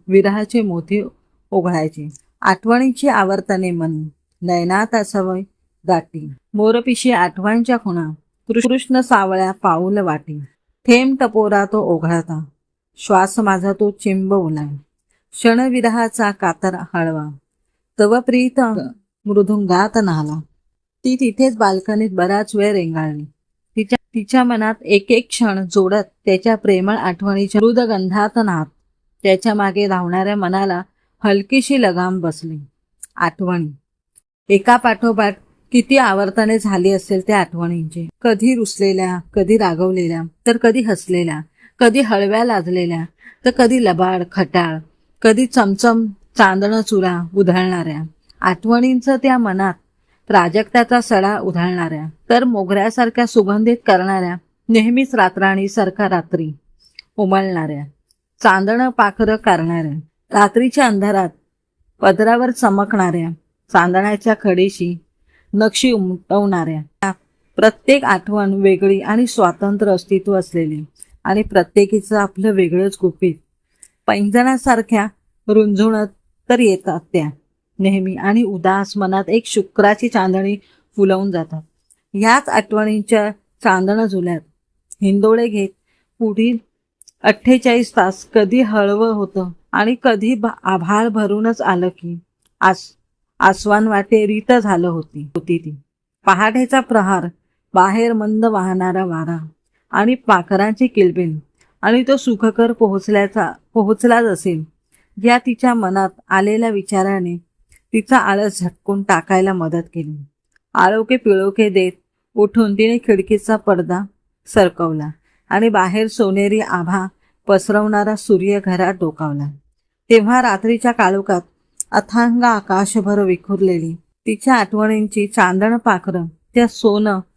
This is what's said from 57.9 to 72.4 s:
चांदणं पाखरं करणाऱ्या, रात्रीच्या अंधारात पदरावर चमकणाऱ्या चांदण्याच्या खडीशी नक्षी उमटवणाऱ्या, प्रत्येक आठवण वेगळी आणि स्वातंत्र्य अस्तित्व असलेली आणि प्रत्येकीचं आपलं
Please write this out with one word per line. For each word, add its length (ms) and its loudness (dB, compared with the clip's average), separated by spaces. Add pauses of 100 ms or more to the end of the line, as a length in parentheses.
चांदणं 460 2
पाखरं 480 0
करणाऱ्या, 560 0 (400)
रात्रीच्या 540 2
अंधारात 420 0 (720)
पदरावर 500 2
चमकणाऱ्या 800 0 (420)
चांदण्याच्या 720 2
खडीशी 560 0 (560)
नक्षी 380 2
उमटवणाऱ्या, 1200 -2 (440)
प्रत्येक 480 2
आठवण 500 -2
वेगळी 460 2
आणि 260 0
स्वातंत्र्य 680 0
अस्तित्व 460 -2
असलेली 460 -6 (400)
आणि 180 0
प्रत्येकीचं 760 0
आपलं 340 -2